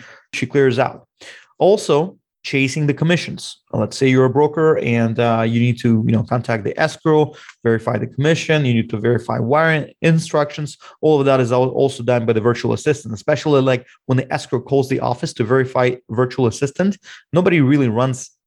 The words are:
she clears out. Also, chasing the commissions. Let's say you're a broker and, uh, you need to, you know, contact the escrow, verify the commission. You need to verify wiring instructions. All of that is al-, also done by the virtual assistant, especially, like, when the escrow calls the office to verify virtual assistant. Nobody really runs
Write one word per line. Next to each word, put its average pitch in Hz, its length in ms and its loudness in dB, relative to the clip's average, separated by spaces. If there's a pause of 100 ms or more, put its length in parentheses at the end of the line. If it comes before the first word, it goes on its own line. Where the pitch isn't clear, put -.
(320)
she - 140 -4
clears 131 320 2
out. - 280 -4 (520)
Also, 185 600 0 (240)
chasing 135 440 -2
the 147 80 2
commissions. - 640 -4 (120)
Let's 110 240 -4
say 135 120 2
you're 131 160 4
a 127 60 2
broker 151 480 2
and, 117 400 0
uh, 117 280 2
you 117 120 0
need 120 220 0
to, 113 260 2
you 117 60 2
know, 113 100 2
contact 117 400 -4
the - 180 -6
escrow, 151 540 0 (300)
verify 117 340 0
the 120 80 -4
commission. 151 580 0
You 123 100 2
need 113 160 0
to 113 80 -6
verify 117 420 -2
wiring 147 600 0
instructions. 156 760 -2 (220)
All 156 180 4
of 135 80 0
that 135 140 4
is 117 100 0
al-, 127 200 2
also 131 340 -2
done 120 200 0
by 113 100 2
the 110 60 0
virtual 117 320 0
assistant, 113 420 -4
especially, 147 480 0
like, 127 220 0 (220)
when 127 100 0
the 131 160 -4
escrow 139 280 -4
calls 135 280 0
the 135 120 -2
office 123 340 -4
to 120 100 -4
verify 127 520 0 (140)
virtual 123 360 0
assistant. 180 520 -2 (340)
Nobody 175 280 2
really 135 280 2
runs 127 420 -2 (160)